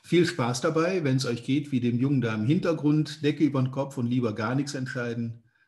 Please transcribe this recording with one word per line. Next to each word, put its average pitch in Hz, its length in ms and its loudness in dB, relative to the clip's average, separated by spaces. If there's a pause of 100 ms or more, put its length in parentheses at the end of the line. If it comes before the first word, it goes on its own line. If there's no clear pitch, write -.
Viel 170 160 6
Spaß 123 380 -2
dabei. 165 420 0
Wenn 131 120 2
es 131 100 0
euch 120 180 -4
geht 147 260 -2
wie 127 100 2
dem 120 180 0
Jungen 135 240 2
da 113 120 -2
im 107 120 -2
Hintergrund, 151 760 0
Decke 147 220 2
über 135 160 2
den 127 100 0
Kopf 139 280 -6
und 120 80 -2
lieber 120 280 0
gar 113 200 -2
nichts 139 200 -2
entscheiden, 120 680 -6 (240)